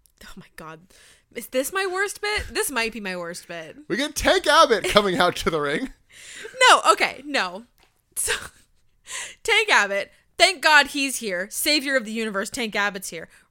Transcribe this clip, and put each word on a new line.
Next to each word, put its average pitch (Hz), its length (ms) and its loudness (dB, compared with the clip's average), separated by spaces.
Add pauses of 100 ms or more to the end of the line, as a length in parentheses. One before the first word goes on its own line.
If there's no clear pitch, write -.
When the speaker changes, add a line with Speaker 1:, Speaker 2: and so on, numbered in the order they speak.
(240)
Speaker 1:
Oh - 120 -20
my - 100 -20 (100)
God. 160 240 -18 (540)
Is - 140 -12
this 269 240 -2
my 381 140 0
worst 381 360 -4
bit? 415 280 -4
This 330 200 -2
might 226 220 -2
be 226 80 -12
my 190 160 -8
worst 175 320 -10
bit. 165 280 -14 (120)
Speaker 2:
we 226 80 -2
get 294 200 -2
Tank 349 300 2
Abbott 294 380 6
coming 202 340 4
out 175 180 2
to - 140 -2
the 156 100 0
ring. 156 300 -2 (800)
Speaker 1:
No, 330 100 8 (120)
okay, 208 340 -2
no. 214 380 -4 (520)
So, - 160 -4 (560)
<laughs> - 540 -16
Tank 427 260 2
Abbott, 202 440 2 (260)
thank 349 240 4
God 294 260 6
he's 277 280 -4
here. 196 340 -6
Savior 285 460 0
of 233 80 0
the 214 80 -12
universe, 220 380 -4
Tank 226 260 -6
Abbott's 202 340 -2
here. 165 180 -14 (220)